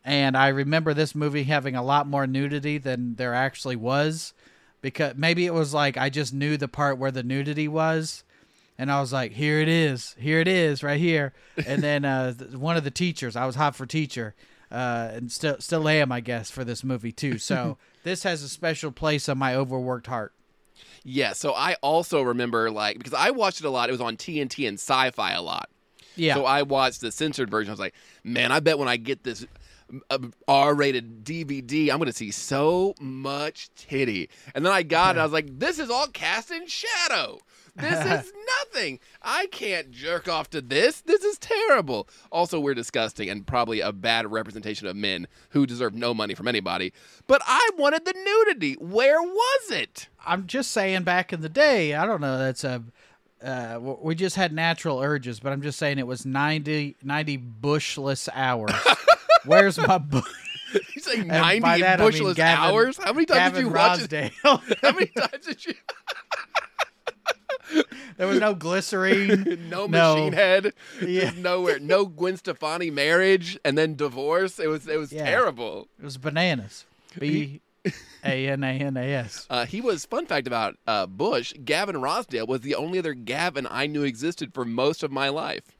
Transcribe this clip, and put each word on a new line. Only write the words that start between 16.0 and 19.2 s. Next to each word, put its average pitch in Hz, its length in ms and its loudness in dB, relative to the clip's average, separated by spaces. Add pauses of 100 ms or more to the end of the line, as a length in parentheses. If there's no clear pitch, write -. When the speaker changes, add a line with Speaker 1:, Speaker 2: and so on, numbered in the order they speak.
Speaker 1:
I 123 80 -2
guess, 117 320 -6
for 131 140 -8
this 117 180 -8
movie 120 300 -4
too. 123 260 -4
So 135 400 -4 (120)
<laughs> - 120 -20
this 175 220 -6
has 170 180 -2
a 139 60 -12
special 160 420 -4
place 151 380 -2